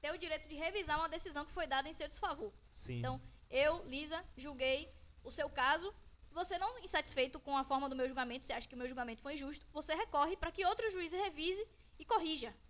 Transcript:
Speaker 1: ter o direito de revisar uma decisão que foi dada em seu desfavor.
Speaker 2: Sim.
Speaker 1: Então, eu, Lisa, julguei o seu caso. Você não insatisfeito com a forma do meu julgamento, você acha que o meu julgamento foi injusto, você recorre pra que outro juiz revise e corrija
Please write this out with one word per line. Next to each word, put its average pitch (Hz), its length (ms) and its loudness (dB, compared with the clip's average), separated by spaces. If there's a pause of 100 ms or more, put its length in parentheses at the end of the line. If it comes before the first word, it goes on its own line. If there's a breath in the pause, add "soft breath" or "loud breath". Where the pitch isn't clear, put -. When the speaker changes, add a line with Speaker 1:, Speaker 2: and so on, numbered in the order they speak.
Speaker 1:
ter 294 100 -2
o 349 120 -4
direito 311 260 -2
de 302 140 -6
revisar 330 340 0
uma 320 180 2
decisão 302 300 -4
que - 120 -14
foi 330 160 2
dada 269 140 2
em 320 120 -8
seu 302 120 -2
desfavor. 311 400 -4 (320)
Speaker 2:
Sim. 123 140 -2
Speaker 1:
Então, 254 160 0 (500 loud breath)
eu, 311 80 6 (220)
Lisa, 302 240 -2 (180)
julguei 262 420 0 (500)
o - 100 -10
seu 285 100 2 (140)
caso. 320 260 4 (520)
Você 359 220 0
não 427 80 2 (160)
insatisfeito 277 600 2
com 277 160 0
a - 80 2
forma 269 200 2
do 262 100 -4
meu 254 100 4
julgamento, 254 340 -2
você 247 100 -2
acha 233 140 -4
que - 60 -14
o 247 80 -10
meu 247 100 -2
julgamento 240 300 -4
foi 277 120 -4
injusto, 285 320 -6 (120)
você 311 160 0
recorre 330 480 4
pra 339 80 -2
que 381 200 0
outro 453 240 2
juiz 339 180 -2
revise 370 520 0 (340 soft breath)
e 302 140 -12
corrija 311 380 4 (200)